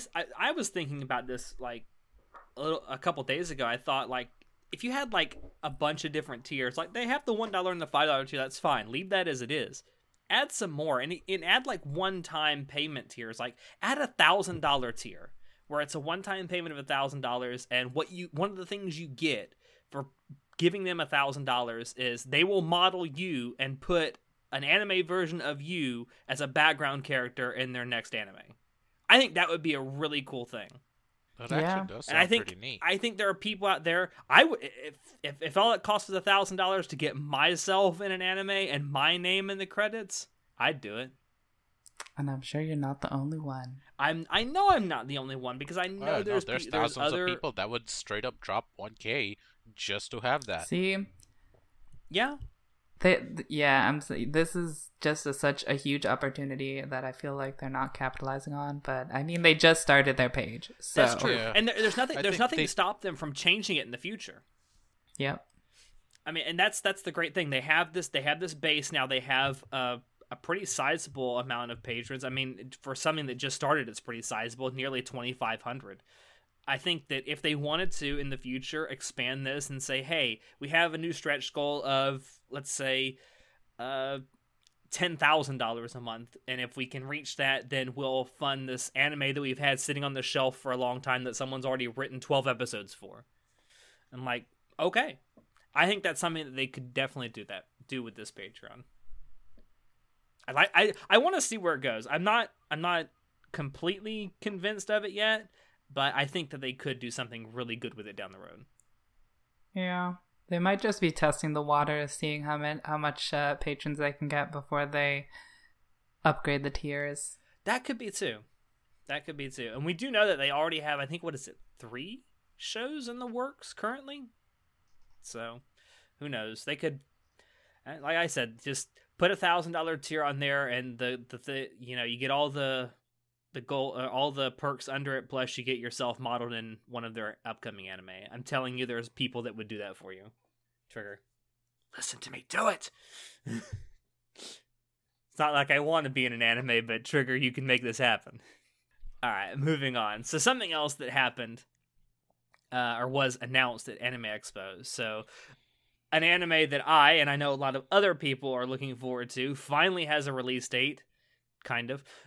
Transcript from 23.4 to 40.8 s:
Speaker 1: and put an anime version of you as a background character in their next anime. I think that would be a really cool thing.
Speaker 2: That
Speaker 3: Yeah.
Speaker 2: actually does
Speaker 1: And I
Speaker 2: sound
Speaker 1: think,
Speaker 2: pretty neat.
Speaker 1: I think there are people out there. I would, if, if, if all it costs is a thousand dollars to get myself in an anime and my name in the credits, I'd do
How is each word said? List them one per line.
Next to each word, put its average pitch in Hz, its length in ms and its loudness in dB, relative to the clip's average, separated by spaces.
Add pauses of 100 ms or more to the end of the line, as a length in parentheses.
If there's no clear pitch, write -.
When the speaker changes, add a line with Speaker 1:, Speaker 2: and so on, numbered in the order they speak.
Speaker 1:
and 135 220 -2
put 170 400 0 (320)
an 139 120 -4
anime 185 420 4
version 170 340 0
of 143 220 -4
you 143 460 -4 (200)
as 135 140 -2
a 143 60 -2
background 143 560 4
character 127 480 -2
in 127 220 -4
their 123 120 -4
next 120 300 -4
anime. 98 400 -10 (520)
I 226 120 10
think 220 160 2
that 175 140 4
would 170 140 -2
be 156 100 2
a 139 80 -2
really 143 420 -4
cool 127 220 -8
thing. 104 240 -10 (680)
Speaker 2:
That 120 100 -8
Speaker 3:
Yeah. 151 120 2
Speaker 2:
actually 190 340 -2
does 135 120 -12
Speaker 1:
And 143 80 0
I 160 60 8
Speaker 2:
sound 180 80 4
Speaker 1:
think, 226 160 2
Speaker 2:
pretty 92 160 -12
neat. 120 220 -8
Speaker 1:
I 185 140 2
think 214 200 -4
there 208 100 2
are 190 60 4
people 202 340 -4
out 160 160 2
there. 170 280 0 (180)
I 165 140 12
would, 320 180 0
if, 131 380 -12 (240)
if, 143 180 -8
if 156 160 -2
all 226 160 8
it 185 80 0
costs 208 260 0
is 190 80 -4
a 180 60 -2
thousand 196 360 4
dollars 185 300 2
to - 80 -8
get 143 200 -2
myself 165 840 4
in 196 100 -2
an 185 100 -4
anime 190 300 0
and 147 340 0
my 147 320 4
name 190 320 0
in 196 80 -4
the 196 80 -4
credits, 214 640 -4 (320)
I'd 139 200 2
do 104 180 -8